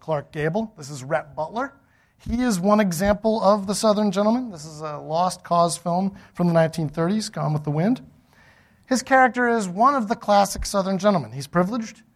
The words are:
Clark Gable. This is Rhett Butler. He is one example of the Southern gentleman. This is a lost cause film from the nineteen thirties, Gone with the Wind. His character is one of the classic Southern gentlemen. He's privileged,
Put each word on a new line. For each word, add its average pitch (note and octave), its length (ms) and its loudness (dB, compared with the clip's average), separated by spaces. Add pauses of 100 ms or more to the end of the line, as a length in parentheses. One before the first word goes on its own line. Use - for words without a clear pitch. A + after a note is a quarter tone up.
Clark D3 320 -6
Gable. E3 440 -4
This C#3 120 -16
is C#3 120 -12
Rhett D3 360 -4
Butler. A3+ 360 -6 (440)
He A#3 240 -4
is A3+ 180 0
one G#3 220 4
example G3+ 600 0
of G3 240 4
the G3 100 -4
Southern G#3 360 2
gentleman. G#3+ 400 0
This D#3 140 -14
is D3+ 160 -16
a D3+ 160 -8
lost E3 480 -2
cause E3+ 320 2
film F#3 400 -2 (160)
from F3 140 0
the E3+ 60 2
nineteen D#3+ 360 2
thirties, G3+ 400 -2
Gone D3+ 240 -4
with D3+ 100 -4
the D3+ 80 -4
Wind. F#3 340 0 (840)
His B3+ 160 0
character B3+ 440 4
is A3+ 220 0
one A#3 260 2
of A3 140 -2
the A#3 80 -2
classic G3+ 480 2
Southern F#3+ 320 -2
gentlemen. E3+ 340 0
He's C3+ 160 -10
privileged, G#3 540 -2 (140)